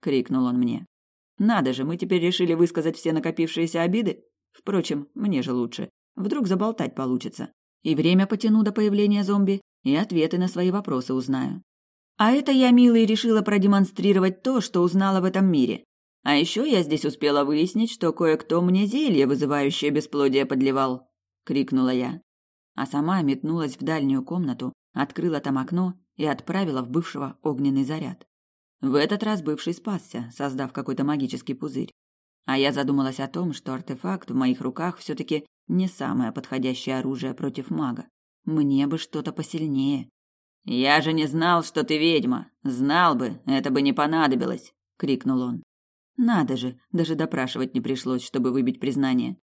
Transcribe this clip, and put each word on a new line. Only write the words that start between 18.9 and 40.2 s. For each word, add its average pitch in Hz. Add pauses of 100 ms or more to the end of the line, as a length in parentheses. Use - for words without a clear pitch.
вызывающее 143
бесплодие, 139
подливал», 131 (400)
крикнула 131
я. 127 (540)
А 135
сама 160
метнулась 147
в -
дальнюю 139
комнату, 131 (180)
открыла 151
там 135
окно 175 (220)
и 151
отправила 151
в 120
бывшего 139
огненный 135
заряд. 156 (560)
В 135
этот 196
раз 214
бывший 151
спасся, 139
создав 135
какой-то 135
магический 139
пузырь. - (540)
А 131
я 139
задумалась 135
о 135
том, 165
что -
артефакт 180
в -
моих 127
руках 170
всё-таки 151 (220)
не 185
самое 127
подходящее 131
оружие 131
против 131
мага. 147 (380)
Мне 143
бы 156
что-то 156
посильнее. 143 (540)